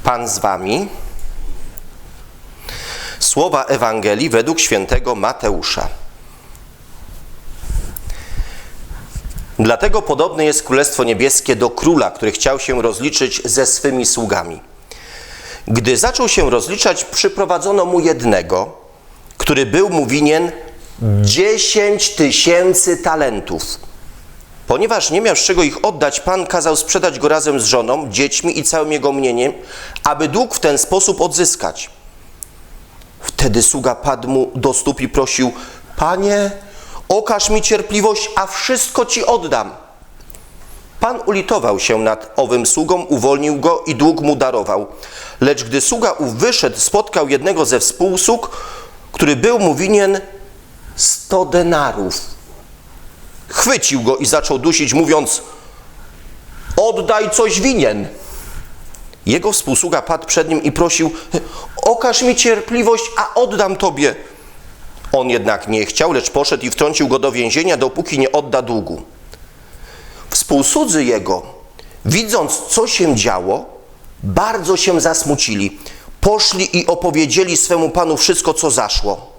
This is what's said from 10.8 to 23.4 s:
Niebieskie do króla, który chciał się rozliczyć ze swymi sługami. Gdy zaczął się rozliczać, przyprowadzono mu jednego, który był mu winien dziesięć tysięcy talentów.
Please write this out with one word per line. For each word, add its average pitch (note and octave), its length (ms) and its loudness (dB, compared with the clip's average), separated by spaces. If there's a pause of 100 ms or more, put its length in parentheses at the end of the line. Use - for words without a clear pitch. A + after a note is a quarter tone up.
Niebieskie A#2 520 2
do A#2 140 2
króla, D3 420 2
który G#2+ 200 0
chciał C3+ 280 0
się B2+ 220 -2
rozliczyć A#2 640 0
ze B2+ 200 2
swymi B2+ 400 0
sługami. F#2+ 560 -2 (1040)
Gdy A2+ 300 2
zaczął A#3+ 320 0
się D3+ 200 4
rozliczać, F3 560 0
przyprowadzono F#3+ 800 0
mu F3 140 2
jednego, A2 760 2 (600)
który C#3 280 2
był F#3 240 2
mu D#3+ 160 2
winien D3+ 460 2 (680)
dziesięć G3+ 960 2
tysięcy F3 840 4
talentów. C#3 680 -2 (1040)